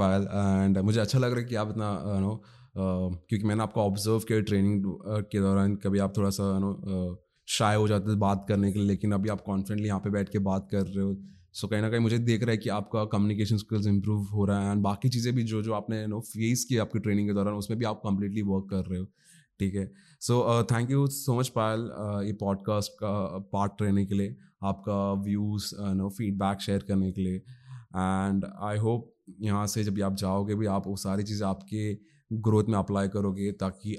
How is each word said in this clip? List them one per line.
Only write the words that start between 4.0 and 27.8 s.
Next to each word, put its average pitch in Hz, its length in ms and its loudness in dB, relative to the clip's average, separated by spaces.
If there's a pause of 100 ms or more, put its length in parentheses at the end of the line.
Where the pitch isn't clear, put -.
किया 110 220 0
training, 101 420 2
uh, 95 260 -4
के 104 320 -2
दौरान, 98 360 4
कभी 98 220 0
आप 98 180 0
थोड़ा 98 140 2
सा, 98 280 0
you 98 80 0
know, 98 280 -6
uh, 90 220 -4 (300)
shy 104 300 2
हो 107 120 4
जाते 104 240 2
थे - 20 2
बात 101 340 2
करने 101 240 4
के 104 60 0
लिए, 101 100 4
लेकिन 101 240 2
अभी 98 160 0
आप 101 120 -2
confidently 104 460 -2
यहाँ 98 140 0
पे 104 100 -2
बैठ 101 180 0
के 107 100 -2
बात 95 320 0
कर 98 120 2
रहे 98 220 -2
हो। 98 180 -2 (380)
So 98 100 -4
कहीं 107 120 2
ना 110 80 0
कहीं 117 100 2
मुझे 117 180 4
देख 117 240 2
रहा 117 80 2
है 113 60 2
कि 104 120 -4
आपका 104 360 -2
communication 104 520 2
skills 104 300 -2
इम्प्रूव 101 380 2
हो 101 200 0
रहा 101 200 2
है 101 80 0
and 101 120 2
बाकी 101 240 0
चीज़ें 120 260 0
भी 123 80 2
जो, 110 200 -2
जो 110 100 -2
आपने, 107 300 -2
you 107 100 -4
know, 110 120 -4
face 113 400 0
किया 117 180 2
आपकी 107 160 -2
ट्रेनिंग 104 300 2
के 101 60 0
दौरान, 101 200 0
उसमें 104 240 -4
भी 120 60 0
आप 107 200 -2
completely 101 380 0
work 95 280 0
कर 95 140 -2
रहे 90 160 -4
हो। 95 60 -6 (540)
ठीक 98 140 0
है, 98 180 -4 (340)
so, 123 60 2
uh, 117 300 4 (100)
thank 120 180 0
you 139 140 4
so 135 340 0
much, 123 100 0
Payal, 110 320 0
uh, 101 460 -4
ये 104 60 -2
podcast 101 600 -2
का 98 460 -4
part 98 340 -2 (100)
रहने 98 240 2
के 101 80 -2
लिए, 101 220 -2 (260)
आपका 98 500 -2
views, 101 580 -2 (100)
uh, 101 80 -4
you 95 100 0
know, 95 100 0
feedback 98 520 -2
share 101 180 0
करने 95 340 0
के 95 80 -4
लिए। 92 220 -2 (540)